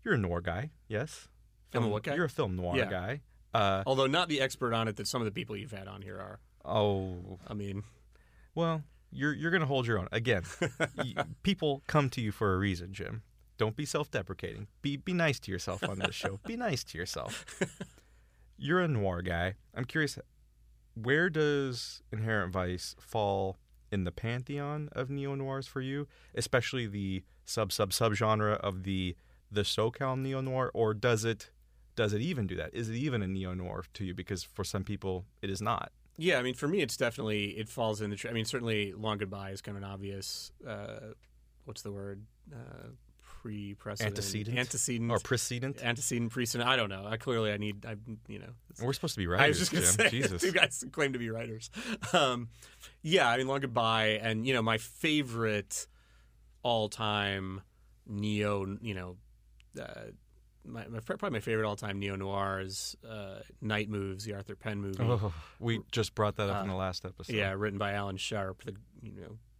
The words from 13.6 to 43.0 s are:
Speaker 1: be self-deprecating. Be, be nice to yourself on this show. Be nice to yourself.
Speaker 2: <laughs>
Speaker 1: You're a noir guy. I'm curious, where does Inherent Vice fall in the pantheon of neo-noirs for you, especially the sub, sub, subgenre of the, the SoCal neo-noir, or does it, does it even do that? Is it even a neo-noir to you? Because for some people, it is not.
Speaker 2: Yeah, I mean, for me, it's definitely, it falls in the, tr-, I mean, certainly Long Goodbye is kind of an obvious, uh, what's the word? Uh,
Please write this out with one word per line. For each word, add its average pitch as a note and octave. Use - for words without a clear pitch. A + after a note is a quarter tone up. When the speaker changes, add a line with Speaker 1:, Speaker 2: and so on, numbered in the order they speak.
Speaker 1:
be D3+
self-deprecating. G#2
Be, C#3
be D#3+
nice E3
to -
yourself F#2
on G2
this -
show. G2
Be A3+
nice A3
to -
yourself. -
Speaker 2:
<laughs> -
Speaker 1:
You're D#3
a F3
noir G2
guy. F2+
I'm B2+
curious, D3
where C#3+
does C#3+
Inherent G#2+
Vice F2+
fall G2
in F#2+
the F2
pantheon C#3+
of C3
neo-noirs C#3
for C3+
you, C#3
especially A#2+
the G2
sub, G#2+
sub, G2+
subgenre G#2+
of F#2+
the, F#2+
the G#2
SoCal B2
neo-noir, C3
or A2
does A2
it, A2+
does G#2+
it G#2+
even C3+
do F2+
that? D#2+
Is A2+
it A2+
even B2+
a F#2+
neo-noir F#2
to -
you? F2+
Because F2+
for -
some F#2+
people, F#2+
it G2
is F#2+
not. G#2+
Speaker 2:
Yeah, D#3
I B2
mean, B2+
for C#3+
me, F#3+
it's B2
definitely, G#2+
it A2
falls A2
in G#2
the, G2+
tr-, A#2
I A#2+
mean, A2
certainly G#2+
Long G#2+
Goodbye G2
is G2
kind G2+
of G2
an G2
obvious, G2
uh, G#2+
what's A2+
the G#2
word? G2+
Uh, A#2+